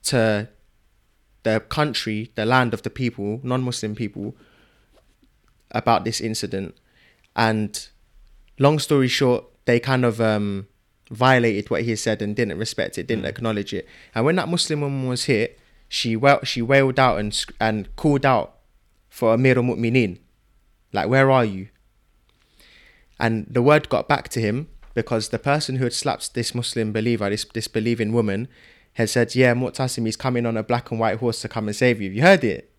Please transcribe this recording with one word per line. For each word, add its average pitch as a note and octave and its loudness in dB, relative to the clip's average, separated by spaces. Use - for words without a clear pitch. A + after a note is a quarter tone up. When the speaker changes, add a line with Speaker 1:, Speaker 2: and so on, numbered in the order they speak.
Speaker 1:
to A2 2
the A2 2
country, A2+ -4
the G#2+ -4
land A#2+ 2
of - -10
the - -6
people, A2+ -4
non-Muslim B2 -4
people, G#2 -8
about A2+ 2
this A2+ -4
incident. G2+ -6
And A2 0
long D3 4
story C#3 2
short, B2 2
they A#2+ 4
kind B2+ 0
of, A2+ 0
um, G#2 0
violated A#2 2
what G2+ 0
he A#2 -2
said G#2+ -2
and G#2 -4
didn't G2+ -2
respect - -6
it, E2 -8
didn't - -4
Speaker 2:
Mm. C2+ -6
Speaker 1:
acknowledge G#2 -4
it. F#2+ -8
And A#2 0
when E3+ 2
that D#3+ -2
Muslim D#3+ -2
woman C#3 -4
was B2 -4
hit, A2+ 0
she A2+ -2
wa-, C#3 4
she B2+ -6
wailed C3 2
out A#2+ 4
and G#2 -4
sc-, - -8
and G#2+ -2
called C#3+ 2
out B2 2
for A2+ 2
Amirul B2+ 4
Mu'mineen. A#2 0
Like, F#2+ -2
"Where C3+ 4
are B2+ 4
you?" G2 -6
And A2+ 0
the A#2+ 0
word D3 4
got - 0
back - 0
to A#2+ -4
him A2+ -2
because A2 -2
the A#2 -4
person C#3+ -2
who B2+ 0
had A#2+ -2
slapped - -6
this A#2+ -6
Muslim A#2 -4
believer, A2 0
this, G#2+ -4
this A2+ -6
believing A2+ -2
woman, A2 0
had A2+ 0
said, A#2+ 0
"Yeah, B2+ 6
Mu'tasim, B2+ -4
he's A2 -4
coming B2 -2
on A2+ -2
a A2 -2
black A#2+ -2
and A2 -4
white A2 0
horse A#2+ -2
to - -10
come A2 -4
and G#2 -6
save A#2+ 2
you." F#2+ -6
You G#2+ -2
heard F3+ 6
it? F#2+ -4